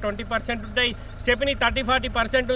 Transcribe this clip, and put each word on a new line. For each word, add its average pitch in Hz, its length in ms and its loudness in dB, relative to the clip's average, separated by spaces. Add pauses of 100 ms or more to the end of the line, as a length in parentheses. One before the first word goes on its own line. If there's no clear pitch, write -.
ట్వంటీ 208 280 -2
పర్సెంట్ 220 360 -2
ఉంటాయి. 247 240 0 (280)
స్టెప్నీ 247 340 2 (100)
థర్టీ 233 260 0
ఫార్టీ 254 280 2
పర్సెంట్ 233 360 2